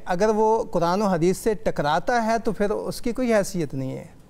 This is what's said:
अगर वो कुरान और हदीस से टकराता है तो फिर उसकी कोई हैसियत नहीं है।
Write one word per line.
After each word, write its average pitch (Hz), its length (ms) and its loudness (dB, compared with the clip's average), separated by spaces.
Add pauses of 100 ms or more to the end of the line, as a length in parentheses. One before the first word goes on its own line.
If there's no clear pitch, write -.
अगर 190 240 2
वो 220 340 2
कुरान 175 380 0
और 196 80 2
हदीस 180 280 2
से 220 160 0
टकराता 175 680 0
है 226 180 0
तो 208 140 -2
फिर 202 180 0
उसकी 190 420 -4
कोई 254 140 -2
हैसियत 185 480 0
नहीं 131 160 -4
है। 135 200 -12 (200)